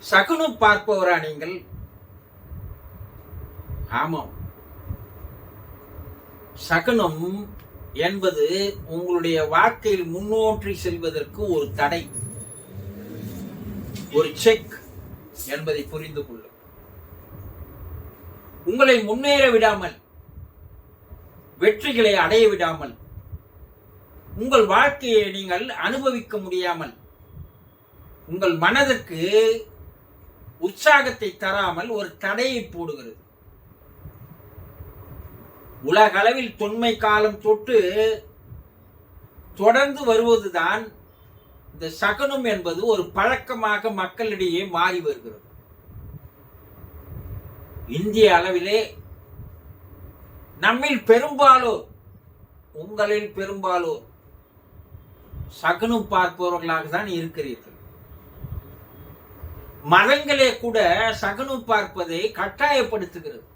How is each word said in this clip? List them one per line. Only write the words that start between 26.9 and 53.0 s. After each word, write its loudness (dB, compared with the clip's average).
உங்கள் 0
மனதிற்கு 2
உற்சாகத்தை 2
தராமல் -2
ஒரு -6
தடையை -2
போடுகிறது. -12
உலகளவில் 4
தொன்மை 0
காலம் 2
தொட்டு 2
தொடர்ந்து 6
வருவதுதான் 4
இந்த -8
சகுனம் 0
என்பது -4
ஒரு 0
பழக்கமாக 0
மக்களிடையே -2
மாறி 0
வருகிறது. -8
இந்திய 6
அளவிலே 0
நம்மில் 2
பெரும்பாலோர், 6
உங்களில் -2